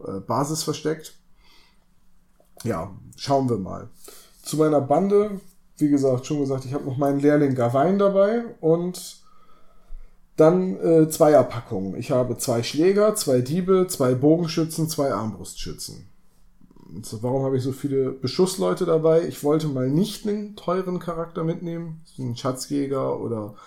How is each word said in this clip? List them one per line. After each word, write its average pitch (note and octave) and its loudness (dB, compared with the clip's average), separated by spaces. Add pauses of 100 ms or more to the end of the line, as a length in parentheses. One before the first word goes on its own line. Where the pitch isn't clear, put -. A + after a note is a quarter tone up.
äh, G2 -8
Basis C#3+ -2
versteckt. D#3 -6 (1400)
Ja, G2 -6 (240)
schauen C3+ 0
wir A2+ 0
mal. F#2 -10 (520)
Zu - -6
meiner D3+ 4
Bande, G3 2 (380)
wie D3+ 2
gesagt, C3+ 2
schon D3+ -2
gesagt, C3+ -2
ich B2 -8
hab C#3+ -4
noch C3 -6
meinen C#3 2
Lehrling D3 4
Gawain C3+ 2
dabei G3+ 4 (180)
und F3 -2 (1120)
dann, F#3 4
äh, E3 4
Zweierpackungen. A#2+ 2
Ich A#2 -8
habe B2 0
zwei A#2+ -2
Schläger, G3 2
zwei B2+ 2
Diebe, F3+ 2
zwei B2+ 0
Bogenschützen, D#3+ 2
zwei C#3+ -2
Armbrustschützen. G2 -8 (840)
Und G#2 -14
so, G#2+ -10
warum C3 -2
habe C3+ 0
ich A#2+ -2
so C3+ -2
viele C3+ -2
Beschussleute F3+ 0
dabei? D#3+ 4
Ich - -10
wollte D3+ 2
mal C3 -2
nicht F3+ 0
einen G#3 -6
teuren F3+ -4
Charakter E3 -8
mitnehmen, E3 -6
so - -12
einen A#2+ -6
Schatzjäger C3+ -4
oder A2 -6 (120)